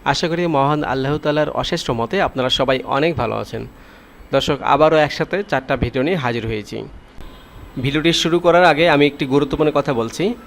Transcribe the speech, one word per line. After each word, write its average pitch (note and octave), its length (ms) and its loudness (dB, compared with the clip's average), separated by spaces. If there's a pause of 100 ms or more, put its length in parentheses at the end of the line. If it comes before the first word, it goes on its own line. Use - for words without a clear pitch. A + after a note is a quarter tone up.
আশা C#3+ 220 0
করি E3+ 200 -2
মহান D3+ 360 2
আল্লাহ C3+ 340 -2
তাআলার D3+ 320 0
অশেষ D3 360 -4
রহমতে A#2 360 -2
আপনারা B2+ 280 -2
সবাই C3 280 0 (100)
অনেক D3+ 280 0
ভালো A2 220 -2
আছেন। A2 240 -8 (720)
দর্শক, C#3+ 320 0
আবারও D#3 340 4
একসাথে D#3 460 0
চারটা C#3+ 320 -4
ভিডিও B2 280 -2
নিয়ে F3 140 0
হাজির A#2+ 280 -2
হয়েছি। A2 320 -6 (1000)
ভিডিওটি D3 360 0
শুরু E3+ 260 2
করার F3 320 6
আগে D3+ 180 4
আমি D3 220 6
একটি D3 140 -6
গুরুত্বপূর্ণ C#3+ 460 2
কথা C#3+ 220 0
বলছি। A2+ 300 -4 (240)